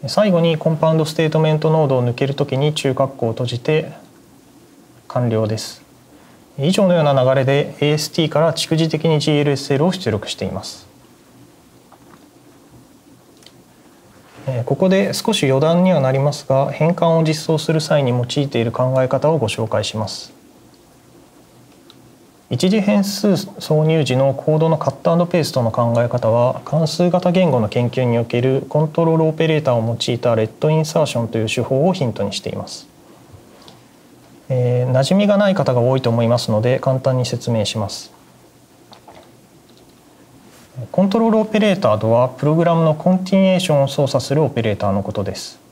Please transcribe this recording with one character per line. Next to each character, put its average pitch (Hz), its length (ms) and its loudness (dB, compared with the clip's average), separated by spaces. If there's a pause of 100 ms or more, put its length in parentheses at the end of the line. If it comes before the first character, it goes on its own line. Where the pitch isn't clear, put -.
最 208 240 2
後 170 80 4
に 165 180 2
コ 160 140 0
ン 156 60 -2
パ 160 140 2
ウ 160 40 2
ン - 20 2
ド 156 60 2
ス 156 100 -4
テ 160 140 0
ー - 20 2
ト 156 120 0
メ 156 100 2
ン 156 80 0
ト 156 100 0
ノ 160 140 2
ー 143 60 2
ド 131 80 2
を 123 100 0
抜 120 60 -2
け 131 120 -2
る 135 80 -2
と - 120 -2
き 131 120 -4
に 151 160 0
中 143 180 -2
括 131 160 0
弧 - 200 -6
を 113 40 -2
閉 123 140 -6
じ 123 140 -6
て 156 320 -2 (1160)
完 123 200 -2
了 110 160 0
で 107 120 -4
す。 - 240 -14 (760)
以 143 140 0
上 190 160 2
の 175 60 4
よ 170 80 2
う - 20 2
な 139 180 2
流 131 140 4
れ 135 100 2
で、 139 360 0
エ 147 100 2
ー - 20 2
エ 151 40 0
ス 151 120 -6
テ 160 160 -2
ィ - 20 -2
ー - 20 -2
か 147 100 0
ら 160 140 2
逐 - 240 -2
次 160 100 2
的 156 220 -2
に 151 100 2
ジ 151 120 0
ー 147 80 2
エ 147 40 2
ル 143 80 2
エ 139 60 0
ス - 160 -4
エ 135 40 0
ル 147 80 2
を 185 60 2
出 180 180 -4
力 101 200 -4
し - 60 -8
て 98 100 -8
い 95 60 -6
ま 95 120 -10
す。 - 240 -18 (3500)
え 127 140 -4
ー、 - 20 -4
こ 139 140 -4
こ 190 120 2
で 190 240 2
少 - 200 -4
し 175 120 0
余 135 160 2
談 170 220 2
に 185 80 4
は 160 80 2
な 135 100 0
り 135 100 0
ま 143 120 0
す - 160 -10
が、 139 240 0
変 156 200 0
換 165 280 2
を 160 40 2
実 156 220 -2
装 160 120 0
す 156 140 -2
る 156 100 2
際 151 220 0
に 123 80 0
用 123 120 0
い - 20 -2
て 135 360 -2
い - 20 2
る 117 80 -2
考 127 320 -2
え 127 60 -2
方 139 220 2
を 160 60 2
ご 113 120 -2
紹 110 180 -4
介 104 160 -2
し - 140 -8
ま 107 100 -6
す。 - 260 -14 (2250)
一 180 200 0
次 214 100 2
変 202 220 2
数 202 240 -4
挿 156 580 0
入 160 180 2
時 127 140 0
の 135 160 2
コ 156 220 0
ー 156 40 2
ド 160 100 2
の 156 100 0
カ - 100 -2
ッ - 60 -8
ト - 160 -2
ア 165 40 2
ン 170 40 2
ド 175 80 2
ペ 170 140 0
ー - 20 0
ス - 80 -6
ト 131 100 -2
の 117 80 0
考 117 300 0
え 120 100 0
方 120 220 0
は、 120 340 0
関 156 220 0
数 180 240 0
型 180 200 0
言 175 200 2
語 123 80 2
の 107 100 -2
研 120 220 -2
究 127 140 -2
に 117 120 0
お 117 80 0
け 120 160 -2
る 131 260 0
コ 151 180 0
ン 156 60 -6
ト 165 140 0
ロ 165 80 2
ー 160 40 2
ル 160 80 2
オ 156 80 0
ペ 160 140 0
レ 156 120 2
ー 151 40 -6
タ 135 100 2
ー - 20 2
を 113 100 0
用 117 300 -2
い 117 40 -6
た 120 160 0
レ 110 100 2
ッ 107 40 -6 (100)
ド 151 120 2
イ 156 40 2
ン 160 80 2
サ 156 200 0
ー - 20 2
シ - 100 -6
ョ 117 100 -2
ン - 20 -6
と 113 100 -4
い 110 60 0
う - 20 -2
手 113 160 -4
法 135 260 0
を 185 60 2
ヒ 180 100 -2
ン 120 80 -2
ト 104 120 -6
に 101 100 -6
し - 80 -8
て - 80 -8
い - 60 -8
ま 98 120 -10
す。 - 200 -18 (1600)
え 123 400 0
ー、 - 20 0
馴 127 120 2
染 190 220 2
み - 20 2
が 202 100 4
な 208 100 4
い 190 60 2
方 135 220 0
が 120 60 2
多 127 140 2
い 131 60 0
と 123 80 0
思 117 140 2
い 117 40 2
ま 120 120 4
す - 100 -6
の 107 100 2
で、 123 200 0
簡 131 200 0
単 127 200 0
に 123 80 0
説 120 240 -4
明 110 140 0
し - 120 -6
ま 104 100 -4
す。 - 240 -14 (2750)
コ 185 120 2
ン 196 80 2
ト 226 80 2
ロ 226 80 2
ー - 20 4
ル 220 80 4
オ 214 80 2
ペ 214 140 -2
レ 202 140 2
ー 185 60 -2
タ 110 140 2
ー 107 60 0
と 113 120 0
は、 123 180 4
プ - 180 -4
ロ 151 80 2
グ 165 100 2
ラ 170 80 4
ム 165 100 2
の 156 120 2
コ 180 180 2
ン 185 100 2
テ 196 120 -2
ィ 196 40 6
ニ 190 80 4
ュ 190 60 4
エ - 40 2
ー - 20 2
シ 185 100 -4
ョ 151 60 4
ン 139 80 4
を 135 40 0
操 135 200 0
作 120 160 -2
す - 100 -4
る 151 80 2
オ 139 80 0
ペ 117 140 -4
レ 110 80 0
ー 101 40 -2
タ 101 120 -4
ー 98 40 0
の 98 120 -2
こ 104 100 -8
と 104 100 -4
で - 120 -8
す。 - 240 -16 (120)